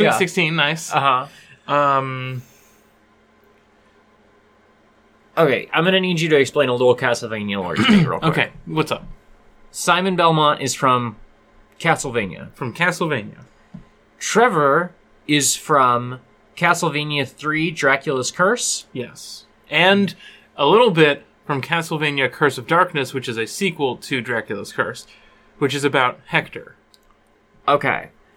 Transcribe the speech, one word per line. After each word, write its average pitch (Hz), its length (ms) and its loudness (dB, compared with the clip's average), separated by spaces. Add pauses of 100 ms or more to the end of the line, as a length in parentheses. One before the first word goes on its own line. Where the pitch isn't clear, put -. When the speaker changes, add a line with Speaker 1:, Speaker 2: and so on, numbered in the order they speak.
Speaker 1:
Yeah. 123 120 4
Speaker 2:
sixteen 170 380 -2
nice. 156 380 -2
Speaker 1:
Uh-huh. 139 340 0 (460)
Speaker 2:
Um, 131 720 0 (3000)
Speaker 1:
Okay, 143 380 2
I'm 160 100 2
gonna 185 160 2
need 180 220 -2
you 165 80 -2
to 151 80 6
explain 135 320 2
a 123 40 0
little 123 220 4
Castlevania 110 640 -4
lore 85 140 -4
to - 60 0
me 202 240 6
real 85 140 -2
quick. 160 40 -6
Speaker 2:
<clears throat> 160 80 2
Okay, 135 200 -2 (140)
what's 156 260 -2
up? - 120 -6 (680)
Speaker 1:
Simon 185 440 0
Belmont 160 460 4
is 131 140 -4
from 123 420 0 (640)
Castlevania. 117 720 -4
Speaker 2:
From 123 200 -8
Castlevania. 160 720 -4 (720)
Speaker 1:
Trevor 170 760 2 (340)
is 147 280 0
from 127 640 0 (360)
Castlevania 151 720 0
three, 156 440 -4
Dracula's 139 580 0
Curse? - 640 -2
Speaker 2:
Yes. - 520 -14 (260)
And 185 420 2 (420)
a 143 120 0
little 214 240 6
bit 151 320 2 (240)
from 135 160 -4
Castlevania 151 680 -2
Curse 139 280 0
of 117 80 -14
Darkness, 165 460 0
which 131 140 -6
is 113 100 -6
a 113 100 -4
sequel 151 500 -4
to 131 240 -6
Dracula's 110 500 -6
Curse, - 360 -6 (500)
which 135 160 -2
is 139 100 -4
about 135 440 0
Hector. - 480 -6 (920)
Speaker 1:
Okay. 139 420 0 (260)